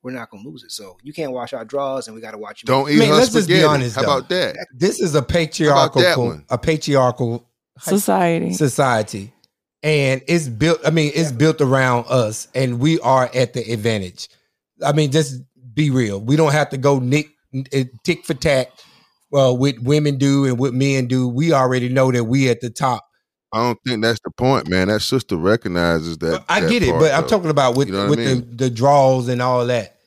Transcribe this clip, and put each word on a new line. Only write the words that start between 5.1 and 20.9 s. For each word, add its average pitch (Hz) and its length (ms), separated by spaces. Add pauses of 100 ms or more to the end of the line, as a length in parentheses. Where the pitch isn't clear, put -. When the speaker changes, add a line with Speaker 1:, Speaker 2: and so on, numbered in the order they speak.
Speaker 3:
a 151 60
Speaker 2:
How 131 60
about - 20
Speaker 3:
patriarchal 151 760
Speaker 2:
that 170 140
Speaker 3:
co-, 123 120
Speaker 2:
one? 76 220
Speaker 3:
a 123 80
patriarchal 131 880 (320)
Speaker 4:
Society. 180 760
Speaker 3:
society. 120 800 (500)
And 139 440
it's 165 200
built, 151 380
I 160 40
mean, 156 240
it's 156 180
Speaker 1:
Yeah. 120 60
Speaker 3:
built 156 240
around 127 480
us, 113 460
and 127 240
we 160 220
are 127 340
at 127 180
the 131 80 (100)
advantage. 107 560 (560)
I 143 80
mean, 151 200
just 139 300 (320)
be 147 180
real. 110 280
We 117 160
don't 156 160
have 147 200
to 143 60
go 139 220
nick, 135 300 (240)
n-, 135 180
eh, 135 120 (200)
tick 165 220
for 165 80
tack, 131 360 (640)
uh, 135 260
with 135 220
women 143 380
do 139 280
and 127 120
what 131 160
men 135 340